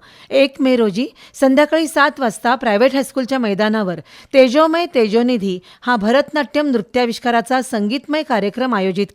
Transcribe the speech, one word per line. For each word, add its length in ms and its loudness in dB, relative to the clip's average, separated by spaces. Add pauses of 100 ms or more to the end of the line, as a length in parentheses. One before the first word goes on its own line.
(300)
एक 320 0
मे 140 2
रोजी 320 0 (260)
संध्याकाळी 540 2
सात 320 0
वाजता 360 -2
प्रायव्हेट 380 2
हायस्कूलच्या 460 -4
मैदानावर 600 -2 (340)
तेजोमय 520 4 (100)
तेजोनिधी 640 0 (220)
हा 140 0
भरतनाट्यम 720 0
नृत्याविष्काराचा 960 -2
संगीतमय 600 -4
कार्यक्रम 520 -2
आयोजित 400 -2